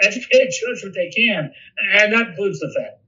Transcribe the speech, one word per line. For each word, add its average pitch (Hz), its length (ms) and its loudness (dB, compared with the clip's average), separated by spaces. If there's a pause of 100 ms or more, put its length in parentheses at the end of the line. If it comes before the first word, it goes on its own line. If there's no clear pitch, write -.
educated 254 580 4
judgment 220 320 -6
they 175 160 -2
can, 202 420 0 (420)
and 208 200 4
that 233 140 2
includes 185 320 -4
the 160 180 -6
Fed. - 300 -8